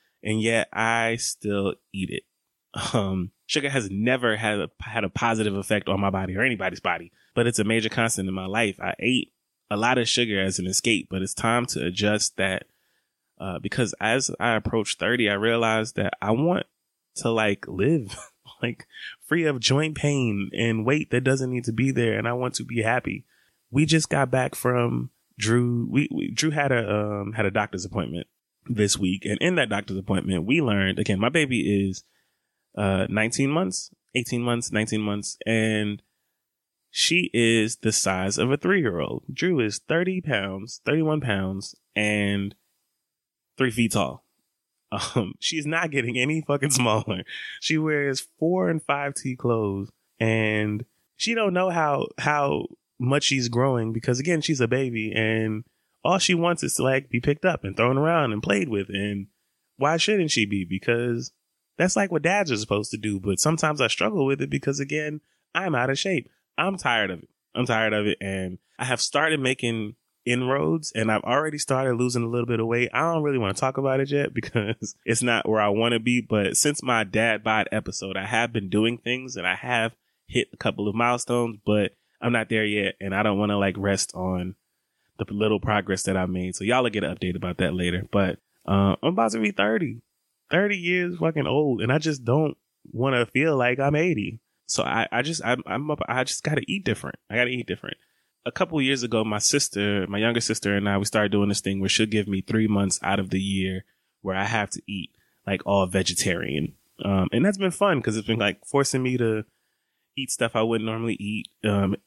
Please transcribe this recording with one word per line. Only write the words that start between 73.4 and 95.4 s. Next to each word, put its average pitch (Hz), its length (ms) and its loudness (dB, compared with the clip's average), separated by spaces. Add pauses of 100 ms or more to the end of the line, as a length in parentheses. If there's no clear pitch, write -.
talk 131 220 -2
about 135 220 2
it 139 120 -2
yet 143 220 0
<laughs> - 20 -18
because 110 680 -2
it's 117 200 0
not 117 260 2
where 107 120 4
I 104 80 4
wanna 113 300 2
be. 123 220 2
But 104 360 0
since 147 260 0
my 117 200 2
dad 107 400 0
bod 110 280 2
episode, 98 460 -4
I 95 80 -4
have 117 280 0
been 98 160 -2
doing 110 280 2
things 127 380 -6
and 90 120 -4
I 90 80 0
have 117 400 -2 (320)
hit - 260 0
a - 40 -16
couple 104 300 -2
of 101 80 -2
milestones, 120 720 0
but 104 300 2 (260)
I'm 120 100 0
not 113 180 2
there 110 160 2
yet. 104 360 0
And 98 120 -4
I 101 100 2
don't 104 160 4
wanna, 104 180 2
like, 98 200 2
rest 98 380 0
on 92 400 -2 (640)
the 101 120 -4
little 104 300 2
progress 98 440 0
that 95 140 0
I 92 80 0
made. 92 300 -4
So - 80 -8
y'all 123 200 2
will 120 60 0
get 104 140 -2
an 85 120 -2
update 90 200 -2
about 90 220 -6
that 87 160 2
later. 90 380 0
But, 98 280 2 (260)
uh, 98 380 4
I'm 160 100 2
about 220 180 2
to 226 80 -2
be 104 120 2
thirty. 190 500 0 (480)
Thirty 202 280 2
years 175 400 -2
fucking 160 300 0
old, 131 340 2
and 117 100 2
I 143 60 4
just 151 260 -2
don't 143 320 2 (360)
wanna 120 340 0
feel 143 320 2
like 123 220 2
I'm 143 160 2
eighty. 147 440 0 (260)
So - 180 -2
I, 104 280 0
I 120 100 2
just, 151 220 -6